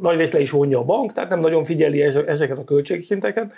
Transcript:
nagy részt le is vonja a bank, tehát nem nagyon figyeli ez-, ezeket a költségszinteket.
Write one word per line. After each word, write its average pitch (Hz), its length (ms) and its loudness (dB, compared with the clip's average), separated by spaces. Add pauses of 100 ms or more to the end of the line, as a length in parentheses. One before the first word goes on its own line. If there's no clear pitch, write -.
nagy 170 160 2
részt 165 160 0
le 160 60 2
is 143 120 0
vonja 143 280 2
a 123 40 -2
bank, 214 300 0
tehát - 160 -4
nem 180 100 0
nagyon 160 240 2
figyeli 151 380 0
ez-, 143 140 2
ezeket 147 420 -2
a - 60 -10
költségszinteket. 196 960 -2